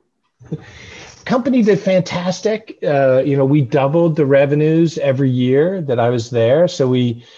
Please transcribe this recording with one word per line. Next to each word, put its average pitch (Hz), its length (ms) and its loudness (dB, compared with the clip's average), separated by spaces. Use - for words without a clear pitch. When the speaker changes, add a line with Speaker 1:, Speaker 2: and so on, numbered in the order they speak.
Speaker 1:
<laughs> 156 80 -10
Speaker 2:
Company 247 380 0
did 196 180 2
fantastic. 185 1000 -4
Uh, 135 440 2
you 143 100 0
know, 139 100 2
we 147 160 2
doubled 147 540 0
the 151 100 0
revenues 151 720 2
every 139 300 0
year 135 520 0
that 131 180 -2
I 117 100 2
was 117 200 -4
there. 123 400 2
So 143 180 -2
we, 123 380 -2